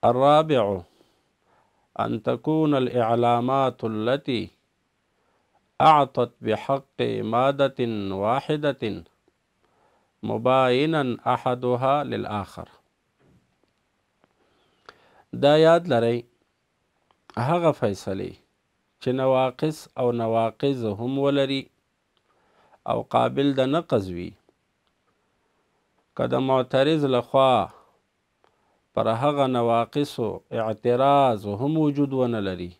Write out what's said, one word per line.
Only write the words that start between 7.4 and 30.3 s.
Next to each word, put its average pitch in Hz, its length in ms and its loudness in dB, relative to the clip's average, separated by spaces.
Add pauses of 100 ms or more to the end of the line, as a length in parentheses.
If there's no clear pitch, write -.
واحدة 139 600 -2 (1400)
مباينا 127 800 2 (300)
أحدها 127 680 -2
للآخر. 104 640 -8 (2750)
دا 135 240 4
یاد 165 300 6
لرئ، 117 320 2 (1160)
هغه 160 340 0
فیصلې 95 600 -6 (680)
چې - 120 -4
نواقص 131 640 0 (200)
او 123 140 0
نواقض 113 760 -2
هم 117 340 -4
ولري 139 440 0 (1200)
او 117 160 -4
قابل 123 520 0
د 131 200 0
نقض 135 360 -2
وي، 87 220 -10 (1900)
که 127 100 -2
د 123 80 -2
معترض 131 680 0
لخوا 131 500 2 (1400)
پر 113 120 0
هغه 139 400 0
نواقصو 117 840 -2 (220)